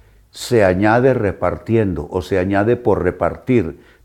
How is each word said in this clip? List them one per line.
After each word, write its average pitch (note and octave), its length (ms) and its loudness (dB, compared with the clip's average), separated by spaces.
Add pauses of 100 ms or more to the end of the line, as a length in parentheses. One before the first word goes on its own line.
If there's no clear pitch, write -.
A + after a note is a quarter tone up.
(300)
Se - 320 0
añade G#2+ 520 2
repartiendo G2 960 -2
o F#2 100 -2
se F#2+ 180 -2
añade G2 380 0
por F2+ 260 0
repartir. F2 800 -2 (240)